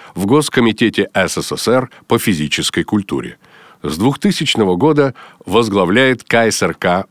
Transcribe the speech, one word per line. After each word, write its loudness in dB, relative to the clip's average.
в -4
Госкомитете 2
С -2
С -6
С -4
Р 0
по 0
физической -2
культуре. -4
С -6
двухтысячного 0
года 2
возглавляет 2
К 2
С -2
Р -2
К -2